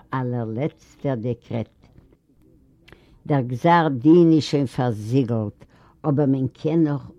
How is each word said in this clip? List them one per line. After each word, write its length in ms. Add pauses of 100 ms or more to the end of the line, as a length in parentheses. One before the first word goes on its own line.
(140)
אלערלעצטער 1040
דעקרעט. 520 (1600)
דער 160
גזר 500
דין 400
איז 120
שוין 220
פארסיגלט, 1000 (400)
אבער 200
מען 220
קען 360
נאך 360